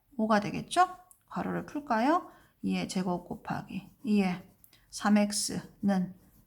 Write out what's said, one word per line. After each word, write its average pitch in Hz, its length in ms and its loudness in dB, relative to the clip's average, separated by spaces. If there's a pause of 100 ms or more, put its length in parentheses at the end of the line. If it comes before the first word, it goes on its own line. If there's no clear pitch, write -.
(160)
오가 220 240 2
되겠죠? 285 560 0 (320)
괄호를 175 380 -4
풀까요? 285 640 0 (340)
이의 190 260 -2
제곱 180 400 -2
곱하기 - 600 -8 (160)
이의 190 380 2 (480)
삼 208 260 2
X는 202 960 0 (340)